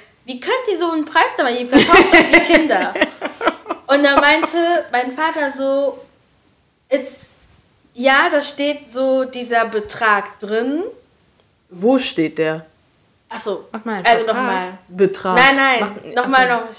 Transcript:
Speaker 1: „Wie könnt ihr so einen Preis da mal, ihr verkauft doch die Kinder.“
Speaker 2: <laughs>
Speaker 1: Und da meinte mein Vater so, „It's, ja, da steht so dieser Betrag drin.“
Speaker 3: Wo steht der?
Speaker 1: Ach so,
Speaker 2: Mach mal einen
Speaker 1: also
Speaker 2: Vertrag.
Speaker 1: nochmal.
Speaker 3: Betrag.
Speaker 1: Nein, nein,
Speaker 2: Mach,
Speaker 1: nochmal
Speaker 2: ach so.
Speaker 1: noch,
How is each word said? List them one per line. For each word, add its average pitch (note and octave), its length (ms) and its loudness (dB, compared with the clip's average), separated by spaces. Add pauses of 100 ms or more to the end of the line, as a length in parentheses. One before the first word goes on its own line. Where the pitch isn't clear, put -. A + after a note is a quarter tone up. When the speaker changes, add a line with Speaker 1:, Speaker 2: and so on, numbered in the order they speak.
(260)
Speaker 1:
„Wie B3+ 140 -12
könnt F4+ 140 -4 (180)
ihr F4+ 60 -2
so E4+ 140 -2
einen D#4+ 140 -2
Preis E4+ 320 0
da E4+ 60 0
mal, B3 120 -2
ihr B3 120 -6
verkauft E4+ 460 4
doch D#4+ 180 6
die E4+ 220 4
Kinder.“ G#3+ 460 2
Speaker 2:
<laughs> - 880 -6
Speaker 1:
Und C#4 140 2
da C#4 180 4
meinte D#4+ 760 2
mein B3+ 180 -2
Vater D#4 400 -4
so, C4+ 480 -2 (880)
„It's, - 380 -4 (680)
ja, C4+ 380 2
da D4 100 2
steht C#4+ 480 -6
so C4 360 0
dieser A#3+ 400 -2
Betrag G#3 720 -2
drin.“ A#3+ 440 -4 (840)
Speaker 3:
Wo G#3 280 2
steht D#3+ 400 -4
der? D#3+ 280 -4 (640)
Speaker 1:
Ach - 100 -10
so, G3 340 -8
Speaker 2:
Mach A3 100 -12
mal A3 120 -6
einen F#3 100 -6
Speaker 1:
also A3+ 180 4
Speaker 2:
Vertrag. A3+ 220 -2
Speaker 1:
nochmal. F#3 320 -6 (100)
Speaker 3:
Betrag. F#3+ 480 -2
Speaker 1:
Nein, C4+ 200 6
nein, C4+ 240 0 (340)
Speaker 2:
Mach, B3 100 0
Speaker 1:
nochmal B3+ 260 2
Speaker 2:
ach A#3+ 100 0
so. A3+ 80 -8
Speaker 1:
noch, A3 120 -18